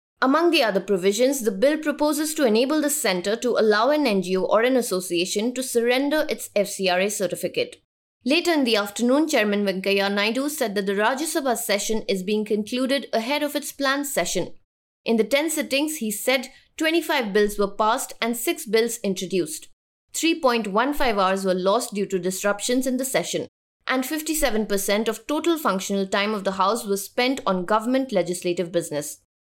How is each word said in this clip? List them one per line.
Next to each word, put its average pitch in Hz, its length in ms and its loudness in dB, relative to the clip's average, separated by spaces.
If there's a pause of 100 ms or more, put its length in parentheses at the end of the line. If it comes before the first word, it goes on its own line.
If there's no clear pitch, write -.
(220)
Among 311 300 4
the 302 120 4
other 196 160 2
provisions, 208 640 2
the 214 100 0
bill 262 280 2
proposes 302 560 0
to 302 100 2
enable 254 340 2
the 294 100 0
centre 202 460 0
to 233 240 -2
allow 214 300 4
an 302 180 2
N 196 140 2
G 180 160 0
O 185 80 0
or 214 160 4
an 254 160 4
association 185 800 -2
to 254 60 -4
surrender 262 680 0
its - 260 -6
F 196 140 2
C 190 180 -2
R 180 140 2
A 202 80 2
certificate. - 720 -4 (420)
Later 320 280 2
in 294 140 2
the 233 100 4
afternoon, 240 520 2
Chairman 208 380 2
Venkaiah 196 480 0
Naidu 220 340 0
said 233 280 -2
that 202 100 -2
the 202 80 -2
Rajya 247 320 0
Sabha 269 320 0
session 214 500 -2
is 196 140 -2
being 214 240 -2
concluded 247 680 -2
ahead 247 280 0
of 294 140 -4
its 285 160 -4
planned 277 340 -2
session. 175 480 -2 (500)
In 226 140 0
the 214 60 4
ten 277 260 0
sittings, 302 480 -2
he 220 140 -4
said, 254 380 -2 (280)
twenty-five 311 560 0
bills 208 240 2
were 202 100 2
passed 220 540 0
and 233 160 -2
six 330 300 -4
bills 226 360 0
introduced. 185 640 -4 (440)
Three 330 260 0
point 233 280 2
one 226 260 0
five 254 240 2
hours 190 280 2
were 185 100 2
lost 196 400 0
due 202 100 0
to 190 140 -2
disruptions 202 640 -2
in 254 120 0
the 262 80 -2
session, 170 420 -2 (400)
and 254 180 0
fifty-seven 302 640 -2
percent 202 400 0
of 220 180 -6
total 320 320 0
functional 196 480 0
time 208 300 0
of 196 80 -6
the 196 80 0
House 202 340 0
was 196 180 -2
spent 254 440 -2
on 185 180 0
government 247 460 0
legislative 175 600 -2
business. 160 520 -4 (340)